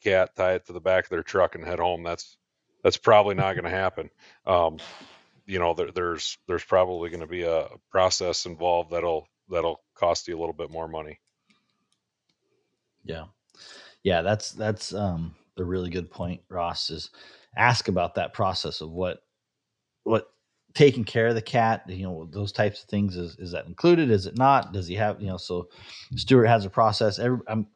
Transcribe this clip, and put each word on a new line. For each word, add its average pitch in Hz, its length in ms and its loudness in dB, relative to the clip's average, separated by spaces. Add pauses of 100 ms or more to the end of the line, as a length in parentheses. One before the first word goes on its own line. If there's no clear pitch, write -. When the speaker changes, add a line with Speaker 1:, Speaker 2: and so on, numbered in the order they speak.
Speaker 1:
a - 40 -8
cat, 92 320 2
tie 92 180 2
it 90 120 -4
to - 60 -16
the 87 80 -12
back 92 240 2
of - 60 -18
their 98 140 -2
truck 90 320 2
and 82 80 -12
head 87 160 -6
home, 85 240 -2
that's, - 340 -10 (460)
that's 90 120 4
probably 104 380 6
not 95 220 0
gonna 87 120 -6
happen. 90 400 -4 (380)
Um, 82 320 2 (640)
you 98 140 -6
know, 85 160 2
there, 82 160 -4
there's, 85 560 -6
there's 87 180 -4
probably 90 460 2
gonna 82 160 -10
be 87 160 -8
a 82 260 0 (220)
process 92 560 0
involved 85 460 -2
that'll, 85 360 -4 (220)
that'll 82 320 -2 (120)
cost 85 340 0
you 85 100 -8
a - 20 -8
little 82 140 -6
bit 78 160 -10
more 80 180 -8
money. 78 320 -12 (1800)
Speaker 2:
Yeah. 80 220 -12 (760)
Yeah, 87 200 2
that's, 104 300 -2
that's, 107 420 -6
um, 85 400 -4 (220)
a 92 80 -6
really 90 260 -4
good 87 200 -8
point, 87 380 -10
Ross, 87 420 -6
is 78 200 -12 (460)
ask 120 320 2
about 90 260 -2
that 85 180 -4
process 92 480 -4
of 80 100 -12
what, 90 340 -6 (800)
what 110 240 0 (460)
taking 127 300 6
care 113 220 0
of 117 80 2
the 113 80 -2
cat, 113 460 0
you 92 160 -8
know, 85 260 -10
those 98 220 -6
types 104 300 -2
of - 60 -20
things. 101 280 0
Is, 87 220 -8
is 90 140 -12
that 80 140 -8
included? 160 440 4
Is 95 160 2
it 101 120 -8
not? 135 340 4
Does 95 140 -6
he 90 80 -8
have, 104 260 -2
you 101 60 -8
know, 92 120 -6
so 87 300 -6 (460)
Stuart 120 320 6
has 113 180 6
a 95 60 -6
process. 107 480 2
Every, 123 200 -2 (100)
I'm, 110 280 -2